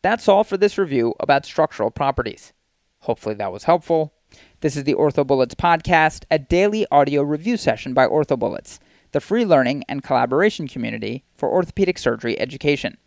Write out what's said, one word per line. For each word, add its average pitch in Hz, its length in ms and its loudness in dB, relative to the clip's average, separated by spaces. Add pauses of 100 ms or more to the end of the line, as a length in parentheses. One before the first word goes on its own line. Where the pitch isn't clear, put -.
That's 220 240 0
all 202 160 4
for 202 120 -4
this 202 220 0
review 135 420 0
about 139 280 0
structural 131 420 -2
properties. 131 640 -4 (460)
Hopefully 107 340 -4
that 101 180 -6
was 101 120 -14
helpful. 165 500 0 (460)
This 147 180 -2
is 143 60 -6
the 135 100 0
OrthoBullets 135 640 2
podcast, 165 720 2
a 160 80 2
daily 190 540 0
audio 143 320 4
review 156 340 -2
session 123 380 -4
by 131 100 4
OrthoBullets, 127 720 -2 (360)
the - 60 0
free 233 240 0
learning 143 460 2
and 143 140 -6
collaboration 139 640 0
community 110 560 -8 (120)
for - 140 -4
orthopedic 180 480 0
surgery 117 420 -2
education. 139 680 -4